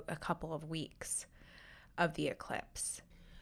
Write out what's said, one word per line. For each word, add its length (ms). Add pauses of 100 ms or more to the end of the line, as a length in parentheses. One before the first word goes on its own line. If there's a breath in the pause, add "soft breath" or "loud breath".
a 80
couple 380
of 120
weeks 600 (720 loud breath)
of 160
the 140
eclipse. 760 (400 soft breath)